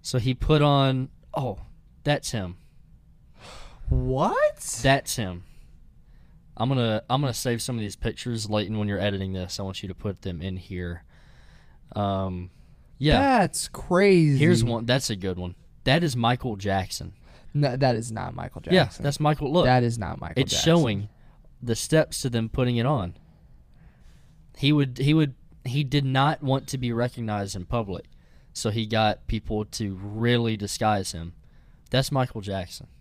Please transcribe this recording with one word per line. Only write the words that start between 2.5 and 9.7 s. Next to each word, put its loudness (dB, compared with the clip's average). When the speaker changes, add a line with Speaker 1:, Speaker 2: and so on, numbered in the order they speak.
Speaker 2:
What? 2
Speaker 1:
That's 2
him. -6
I'm -2
gonna, 0
I'm 2
gonna -2
save -2
some -6
of -4
these -8
pictures. -6
Leighton, -2
when -2
you're -2
editing -2
this, -8
I -6
want -8